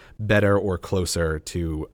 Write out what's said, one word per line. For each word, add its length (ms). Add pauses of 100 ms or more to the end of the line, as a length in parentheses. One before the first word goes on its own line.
(180)
better 400
or 200
closer 600
to 560